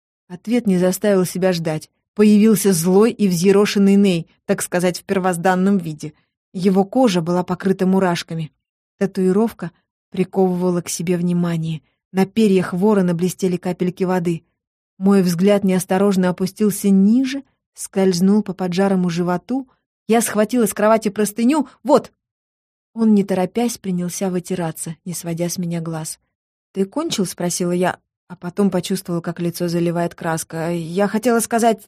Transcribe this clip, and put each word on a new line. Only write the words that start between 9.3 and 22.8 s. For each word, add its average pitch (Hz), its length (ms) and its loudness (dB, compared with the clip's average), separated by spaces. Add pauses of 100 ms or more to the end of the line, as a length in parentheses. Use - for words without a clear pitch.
приковывала 180 680 0
к - 60 -12
себе 180 300 -4
внимание. 170 640 -2 (340)
На 190 100 2
перьях 190 460 2
ворона 185 420 2
блестели 180 440 -2
капельки 180 480 -4
воды. 175 400 -4 (520)
Мой 196 240 4
взгляд 190 440 2
неосторожно 185 640 0
опустился 196 600 -2
ниже, 247 540 2 (300)
скользнул 190 680 2
по 190 100 -8
поджарому 185 560 0
животу. 180 600 -4 (380)
Я 226 140 2
схватила 220 440 0
с - 80 -4
кровати 220 360 2
простыню. 233 580 -2 (160)
«Вот!» 247 300 2 (800)